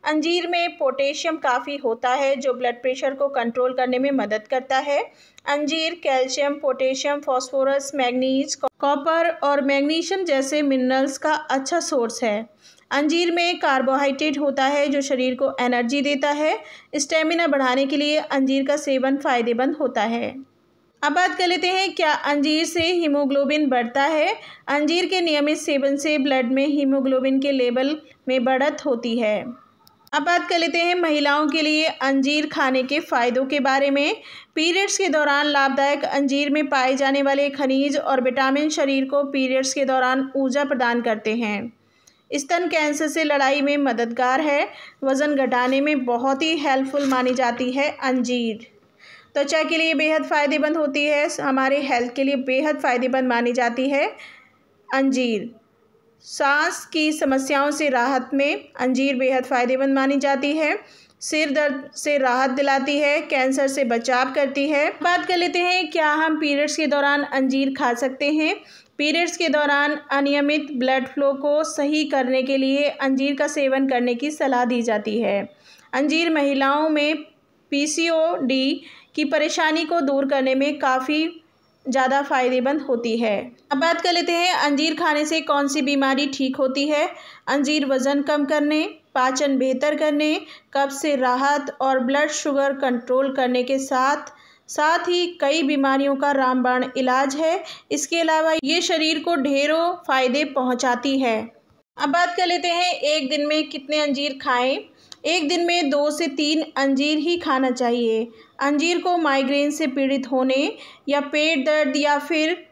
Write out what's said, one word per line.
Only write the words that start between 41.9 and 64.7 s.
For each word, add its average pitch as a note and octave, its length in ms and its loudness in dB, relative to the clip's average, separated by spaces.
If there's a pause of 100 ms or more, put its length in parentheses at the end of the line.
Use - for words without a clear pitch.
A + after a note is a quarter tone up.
स्तन E4+ 340 -2
कैंसर D4+ 400 0
से D#4 160 -2
लड़ाई C#4+ 380 2
में C#4+ 160 0
मददगार B3 640 0
है। D4+ 280 0 (360)
वज़न C#4 300 0
घटाने C4 460 2
में C#4+ 240 0
बहुत C4 380 0
ही D#4+ 140 0
हेल्पफुल C#4 500 0
मानी B3+ 280 2
जाती B3 380 0
है C#4 180 0 (120)
अंजीर। A#3+ 640 -2 (680)
त्वचा D4+ 280 0
के D#4+ 140 -2
लिए D#4+ 180 2
बेहद D#4 300 0
फ़ायदेमंद D4+ 520 0
होती D4 280 0
है, D4 240 2 (120)
हमारे C4+ 420 0
हेल्थ B3 320 -2
के C4+ 100 0
लिए C#4 200 0
बेहद C#4+ 340 0
फ़ायदेमंद B3+ 500 0
मानी A#3+ 260 0
जाती B3+ 340 0
है। C#4 180 0 (840)
अंजीर, B3+ 640 0 (720)
सांस D4+ 640 0
की D#4 260 0
समस्याओं C#4 600 0
से D4 180 0
राहत B3+ 440 0
में D4 300 0 (120)
अंजीर C4 400 0
बेहद B3+ 280 0
फ़ायदेमंद C4 500 0
मानी C4+ 240 2
जाती C#4 340 0
है। D#4 240 0 (460)
सिर D#4 300 0
दर्द D4 420 -2
से D4 240 0
राहत C4 320 2
दिलाती C#4 480 0
है, D4 240 2
कैंसर C4+ 460 0
से C4+ 180 0
बचाव B3 460 0
करती C#4 360 0
है। D4+ 200 2 (140)